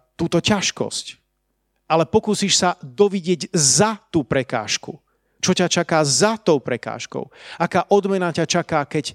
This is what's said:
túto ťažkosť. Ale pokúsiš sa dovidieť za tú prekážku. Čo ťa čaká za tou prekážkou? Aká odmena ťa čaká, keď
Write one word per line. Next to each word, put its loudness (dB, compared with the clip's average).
túto 0
ťažkosť. -4
Ale 2
pokúsiš 0
sa 2
dovidieť 0
za 2
tú 0
prekážku. -4
Čo 0
ťa 2
čaká 2
za 2
tou 4
prekážkou? -8
Aká 0
odmena 0
ťa -2
čaká, 0
keď -4